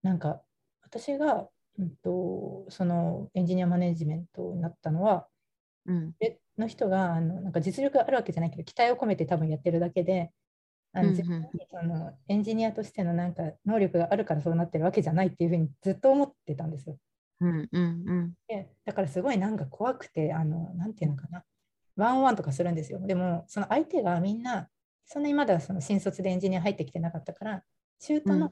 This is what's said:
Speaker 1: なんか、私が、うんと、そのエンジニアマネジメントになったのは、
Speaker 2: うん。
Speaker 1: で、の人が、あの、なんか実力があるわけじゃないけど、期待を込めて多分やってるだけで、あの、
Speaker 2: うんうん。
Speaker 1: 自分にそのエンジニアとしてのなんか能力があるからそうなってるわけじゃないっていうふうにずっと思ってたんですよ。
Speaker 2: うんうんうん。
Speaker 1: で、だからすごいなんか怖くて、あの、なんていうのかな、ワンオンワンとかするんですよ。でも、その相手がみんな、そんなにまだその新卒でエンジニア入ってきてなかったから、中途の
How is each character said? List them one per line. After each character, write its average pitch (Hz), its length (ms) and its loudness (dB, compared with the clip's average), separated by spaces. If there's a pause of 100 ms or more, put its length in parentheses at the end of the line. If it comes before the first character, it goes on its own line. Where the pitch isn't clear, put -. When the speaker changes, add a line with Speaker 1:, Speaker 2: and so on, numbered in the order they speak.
Speaker 1:
な 190 120 2
ん 170 60 0
か、 147 220 -4 (400)
私 277 360 -6
が、 277 300 2 (320)
う 190 40 0
ん 170 140 -2
と、 185 720 -4
そ - 160 -2
の 170 480 0
エ 185 80 0
ン 180 40 4
ジ 180 100 2
ニ 180 80 2
ア 180 40 2
マ 175 100 4
ネ 175 180 2
ジ 165 100 -4
メ 151 100 0
ン 170 180 -8
ト 180 200 -6
に 175 80 -4
な 165 80 -2
っ - 100 -20
た 160 120 -2
の 165 100 2
は、 196 260 2 (580)
Speaker 2:
う 180 80 -2
ん。 165 260 -4
Speaker 1:
で、 226 200 -2 (180)
の 220 100 -2
人 220 200 -2
が、 185 280 2
あ 165 60 0
の、 175 200 0
な 190 80 -6
ん - 20 -8
か 170 100 0
実 190 220 -2
力 277 140 4
が 240 100 6
あ - 40 0
る 269 40 4
わ 233 80 2
け - 80 -6
じ - 80 -2
ゃ - 20 0
な 165 60 0
い 165 40 -2
け - 60 -14
ど、 165 60 -10
期 - 140 -16
待 240 140 4
を 247 40 4
込 240 120 -2
め 202 80 4
て 160 100 0
多 170 120 0
分 156 120 0
や 156 80 -2
っ 135 40 -8
て 175 100 0
る 165 80 2
だ 175 100 0
け 175 140 0
で、 175 280 0 (600)
あ 185 80 0
の、 202 40 6
Speaker 2:
う - 20 6
ん - 20 6
う - 40 4
ん。 180 40 0
Speaker 1:
自 175 100 -2
分 170 140 -2
に 156 60 -8 (240)
そ 175 120 -10
の 160 300 -4 (140)
エ 202 80 2
ン 208 80 2
ジ 220 100 -2
ニ 226 120 0
ア 220 60 0
と 220 120 -6
し 208 80 -12
て 202 120 -4
の 170 100 0
な 175 140 0
ん 170 60 -4
か 170 100 -4 (220)
能 220 140 4
力 190 180 4
が 170 140 2
あ 202 40 4
る 202 100 0
か 165 100 0
ら 147 60 0
そ 165 100 0
う 165 40 2
な 170 100 2
っ 170 40 -8
て - 80 -2
る 156 80 2
わ 170 60 4
け 190 100 2
じ 156 80 0
ゃ 151 40 0
な 175 100 4
い 190 40 4
っ 180 40 0
て 180 120 -2
い 170 40 4
う - 20 4
ふ 165 40 2
う - 20 2
に 160 140 2 (120)
ず 196 100 0
っ 190 40 0
と 262 160 6
思 285 140 6
っ 277 80 -14 (120)
て 151 80 -4
た 151 120 -6
ん 156 60 -6
で 151 60 -8
す 135 100 -14
よ。 143 100 -12 (420)
Speaker 2:
う 175 80 2
ん 160 240 0
う 170 80 0
ん 170 280 0
う 175 60 -2
ん。 175 200 -2 (140)
Speaker 1:
で、 202 220 -8 (160)
だ 180 80 -6
か 208 80 0
ら 180 60 0
す 143 140 -4
ご 262 100 0
い 233 80 2
な 196 100 0
ん 220 80 -2
か 151 80 -4
怖 240 300 -4
く - 100 -16
て、 160 280 -2
あ 160 120 -2
の、 165 300 -4
な 175 120 -4
ん 220 60 -8
て 214 120 -4
い - 20 4
う 151 40 2
の 139 60 -4
か 139 120 -10
な、 175 140 -14 (520)
ワ 220 160 2
ン 262 60 4
オ - 40 4
ン - 20 4
ワ 262 80 6
ン 226 40 2
と 170 80 -4
か 147 80 -2
す 151 120 0
る 175 80 0
ん 170 40 0
で 160 80 -4
す - 100 -10
よ。 185 60 -8
で 190 160 -2
も、 180 320 0
そ - 120 -8
の 196 100 0
相 294 180 2
手 320 160 0
が 175 180 2
み 196 120 0
ん 233 100 -6
な、 240 260 -4 (360)
そ - 140 -8
ん 294 40 0
な 294 40 0
に 285 60 2
ま 285 140 2
だ 185 120 4
そ - 140 -6
の 185 80 -4
新 202 180 0
卒 - 220 -4
で 190 80 0
エ 180 60 0
ン 180 40 0
ジ 185 120 0
ニ 185 60 0
ア 175 40 -2
入 196 120 0
っ - 20 -4
て 160 100 -4
き 135 60 -14
て - 80 -6
な 165 120 -2
か 170 60 -8
っ 147 60 -10
た - 100 -10
か - 120 -14
ら、 208 180 -8 (400)
中 302 160 0
途 202 160 2
の 294 160 2